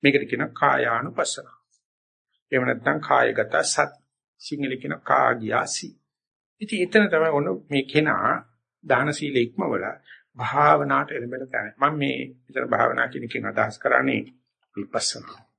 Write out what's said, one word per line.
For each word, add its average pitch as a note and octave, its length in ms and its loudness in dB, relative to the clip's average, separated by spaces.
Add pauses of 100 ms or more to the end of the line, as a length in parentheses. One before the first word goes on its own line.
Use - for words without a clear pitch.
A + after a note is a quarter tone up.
මේකට C#3 220 4
කියනවා C#3+ 260 -4
කායානුපස්සන. C3 960 0 (1040)
එහෙම C3 120 2
නැත්නම් B2+ 360 0
කායගත A#2+ 640 2
සති. - 220 0 (580)
සිංහලේ C3+ 360 -6
කියන B2+ 220 -6
කාගියාසි. A#2+ 880 0 (720)
ඉතින් G#3 200 -4
එතන G3+ 260 4
තමයි D#3+ 240 2
ඔන්න D3 160 0 (180)
මේ C#3 180 0
කෙනා B2+ 460 0 (540)
දාන C#3 260 2
සීල D3 280 -2
ඉක්මවල A#2 480 -2 (480)
භාවනාවට C#3 760 2
එළඹෙන B2+ 340 -8
තැන. A2 300 -6
මම C#3+ 200 0
මේ C#3 240 -2 (200)
විතර C3 280 -6
භාවනා B2 400 2
කියන B2+ 160 -8
එකෙන් A#2 240 -8
අදහස් A2 300 -2
කරන්නේ B2+ 440 2 (540)
විපස්සනා. - 640 -8 (200)